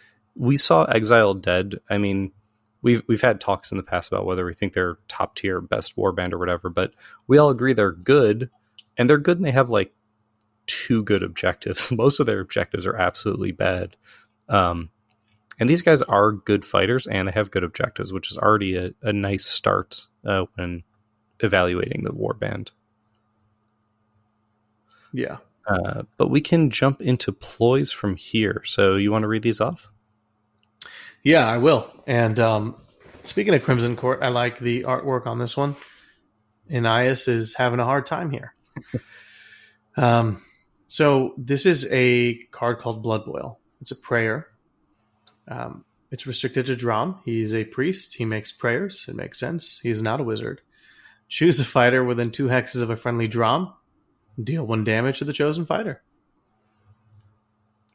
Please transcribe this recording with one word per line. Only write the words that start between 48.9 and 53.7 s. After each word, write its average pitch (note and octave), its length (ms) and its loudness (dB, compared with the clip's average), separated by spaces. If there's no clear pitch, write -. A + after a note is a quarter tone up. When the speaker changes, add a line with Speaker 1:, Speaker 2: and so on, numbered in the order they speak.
Speaker 2:
It - 60 -12
makes - 260 -12
sense. - 420 -8
He A#2+ 60 -4
is A2 120 -4
not A2 200 -4
a - 20 -4
wizard. A2+ 380 -8
Choose D#3 320 2
a C3+ 60 0
fighter B2+ 400 4
within A#2+ 260 -2
two C3+ 160 -2
hexes B2 340 0
of A#2 100 -2
a A2+ 40 -2
friendly A#2 320 -4
Drom. A#2 460 0